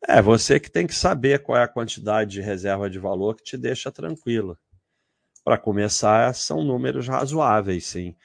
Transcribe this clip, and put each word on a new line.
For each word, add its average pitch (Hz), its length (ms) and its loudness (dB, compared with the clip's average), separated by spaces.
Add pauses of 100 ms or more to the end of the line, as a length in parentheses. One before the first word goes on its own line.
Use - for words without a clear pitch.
É, - 140 8
você 113 400 4
que - 100 -8
tem 170 160 0
que - 80 -10
saber 139 480 0
qual 120 160 0
é 120 40 6
a 117 60 0
quantidade 107 640 -4
de 98 80 -8
reserva 98 500 -4
de 95 100 -10
valor 98 340 -2
que - 80 -18
te - 140 -12
deixa 123 340 -6
tranquilo. 117 680 -6 (840)
Pra - 140 2
começar, 107 760 2
são 156 280 -4
números 131 460 -2
razoáveis, 131 800 0
sim. 90 380 -10